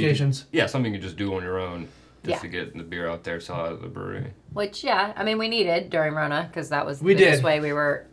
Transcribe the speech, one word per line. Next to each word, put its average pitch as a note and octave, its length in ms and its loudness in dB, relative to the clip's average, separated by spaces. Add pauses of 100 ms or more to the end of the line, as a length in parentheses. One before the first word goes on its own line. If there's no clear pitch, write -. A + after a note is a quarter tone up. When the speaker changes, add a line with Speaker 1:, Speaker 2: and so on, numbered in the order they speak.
Speaker 1:
Modifications. C#3 400 2
Speaker 2:
can, - 100 -20
yeah, C3+ 140 4
something A#2 280 0
you G2 60 -6
can F#2 60 -8
just F2+ 120 -8
do G2 160 -2
on F#2 80 -4
your F#2 160 -4
own F2 300 -6 (340)
just - 140 -2
Speaker 3:
Yeah. - 20 -10
Speaker 2:
to E2+ 100 -12
get E2+ 280 -8
the E2 80 -10
beer E2+ 240 -6
out E2+ 160 -6
there, E2+ 160 -6
sell F2 160 -8
out E2 160 -4
of - 100 -10
the - 60 -12
brewery. - 380 -8 (260)
Speaker 3:
Which, G3+ 320 -6
yeah, G#3 320 2
I G3+ 80 -4
mean, A3 140 0
we A3 100 -2
needed F3+ 420 0
during D#3 240 2
Rona, D3+ 380 -2
'cause D3+ 160 -6
that D3 180 0
was C#3+ 120 -6
the D3 80 -6
Speaker 1:
We G3 80 8
Speaker 3:
biggest F3 240 8
Speaker 1:
did. C3 60 2
Speaker 3:
way D3+ 160 4
we D3 120 -2
were, D3 400 0